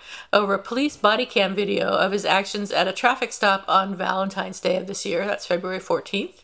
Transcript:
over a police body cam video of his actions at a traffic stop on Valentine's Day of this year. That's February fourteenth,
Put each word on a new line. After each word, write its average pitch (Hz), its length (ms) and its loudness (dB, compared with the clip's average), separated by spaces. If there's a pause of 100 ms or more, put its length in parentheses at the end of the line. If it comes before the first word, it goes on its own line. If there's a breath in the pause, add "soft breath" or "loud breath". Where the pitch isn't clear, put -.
(320 loud breath)
over 202 220 4
a 190 60 0
police 269 380 -2
body 220 280 2
cam 196 300 0
video 196 340 0
of 190 220 2
his 196 140 -2
actions 196 460 0
at 180 160 2
a 190 60 -2
traffic 247 400 0
stop 196 340 2
on 190 280 2
Valentine's 190 640 -2
Day 180 180 0
of 185 100 -6
this 196 180 -6
year. 190 200 -2
That's 208 200 -4
February 185 340 -2
fourteenth, 202 640 -4